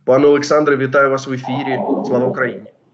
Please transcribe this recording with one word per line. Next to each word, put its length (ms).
Пане 220
Олександре, 500
вітаю 320
вас 180
в 40
ефірі! 480
Слава 200
Україні! 460